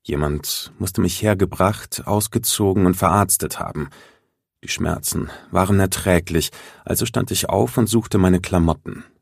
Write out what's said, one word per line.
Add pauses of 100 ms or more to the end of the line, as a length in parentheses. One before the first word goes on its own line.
Jemand
musste
mich
hergebracht,
ausgezogen
und
verarztet
haben. (680)
Die
Schmerzen (220)
waren
erträglich, (320)
also
stand
ich
auf
und
suchte
meine
Klamotten. (160)